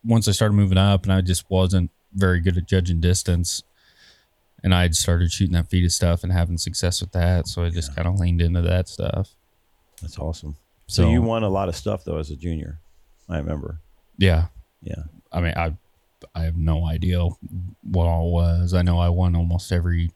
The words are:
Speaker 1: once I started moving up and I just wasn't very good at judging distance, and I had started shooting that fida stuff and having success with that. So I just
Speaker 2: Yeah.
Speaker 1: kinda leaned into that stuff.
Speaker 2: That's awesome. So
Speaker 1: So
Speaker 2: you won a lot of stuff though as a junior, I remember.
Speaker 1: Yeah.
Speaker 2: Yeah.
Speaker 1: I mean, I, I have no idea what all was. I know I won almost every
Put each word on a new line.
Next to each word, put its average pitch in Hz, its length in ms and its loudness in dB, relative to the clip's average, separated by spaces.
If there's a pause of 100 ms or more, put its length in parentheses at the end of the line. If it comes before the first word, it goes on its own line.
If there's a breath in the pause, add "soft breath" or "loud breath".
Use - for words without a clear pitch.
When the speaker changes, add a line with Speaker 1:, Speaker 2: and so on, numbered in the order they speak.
Speaker 1:
once 113 240 2
I 101 40 2
started 104 220 2
moving 95 240 4
up 98 240 4
and 95 100 0
I 92 80 4
just 90 300 -2
wasn't 92 400 2 (240)
very 92 260 2
good 87 160 0
at 85 100 -2
judging 87 340 0
distance, 87 640 0 (1000 soft breath)
and 92 120 4
I 87 80 4
had 82 120 2
started 85 380 0
shooting 95 220 0
that 85 140 0
fida 87 220 2
stuff 85 320 0
and 90 100 -2
having 85 260 0
success 90 420 -4
with - 120 -10
that. 87 360 0
So 87 160 -4
I 85 60 -2
just 80 200 -6
Speaker 2:
Yeah. - 120 -6
Speaker 1:
kinda 95 180 0
leaned 87 220 2
into 85 200 2
that 90 260 0
stuff. - 460 -6 (680)
Speaker 2:
That's 80 180 -14
awesome. 76 380 -10 (300)
So - 180 0
Speaker 1:
So 85 60 6
Speaker 2:
you - 120 4
won 113 200 0
a 104 60 0
lot 95 200 0
of 85 80 -6
stuff - 280 -6
though 80 140 -6
as 76 120 -8
a 73 60 -10
junior, 80 420 -8 (500)
I 85 100 -4
remember. 78 420 -8 (380)
Speaker 1:
Yeah. 85 300 4 (340)
Speaker 2:
Yeah. - 220 -10 (280)
Speaker 1:
I 87 80 -4
mean, 85 160 -2
I, 82 180 -4 (600)
I 85 80 -6
have 82 160 -4
no 80 280 0
idea 87 400 0 (560)
what 87 240 0
all 82 260 0
was. 85 420 2
I 87 80 4
know 87 160 2
I 87 100 2
won 87 260 2
almost 87 380 0
every 85 420 0